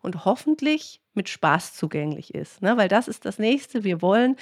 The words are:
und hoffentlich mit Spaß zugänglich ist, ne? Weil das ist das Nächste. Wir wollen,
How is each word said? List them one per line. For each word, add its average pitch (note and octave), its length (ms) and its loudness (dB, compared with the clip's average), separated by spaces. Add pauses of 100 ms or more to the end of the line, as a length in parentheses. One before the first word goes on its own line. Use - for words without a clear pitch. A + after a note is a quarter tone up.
und F3+ 240 -8
hoffentlich D4+ 760 0 (140)
mit G3 160 -4
Spaß D#3+ 460 0
zugänglich D3+ 600 -6
ist, - 260 -12
ne? G#3 160 2
Weil G3+ 120 4
das F#3+ 180 2
ist - 180 -10
das G3 140 -6
Nächste. A#3 440 -2
Wir F3 180 -2
wollen, A#3 400 4